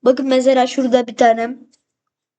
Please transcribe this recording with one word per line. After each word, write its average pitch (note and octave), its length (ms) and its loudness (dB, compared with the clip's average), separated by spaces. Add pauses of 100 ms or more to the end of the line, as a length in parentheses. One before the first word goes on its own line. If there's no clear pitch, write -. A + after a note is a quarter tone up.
Bakın C4 240 0
mesela B3+ 400 2
şurada B3 400 -2
bir A3+ 80 -16
tane A#3 420 0 (800)